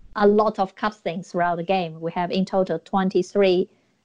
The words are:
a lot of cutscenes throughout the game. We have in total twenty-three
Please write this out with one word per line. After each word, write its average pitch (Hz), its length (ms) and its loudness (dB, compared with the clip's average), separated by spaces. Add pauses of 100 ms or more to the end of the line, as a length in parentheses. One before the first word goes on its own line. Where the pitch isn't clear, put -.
(160)
a 208 120 4
lot 214 300 4
of 196 180 -4
cutscenes 190 560 -6
throughout 175 260 0
the 170 60 -6
game. 170 360 -2
We 165 140 -6
have 175 180 -4
in 185 140 0
total 190 340 -2
twenty-three 190 880 0 (360)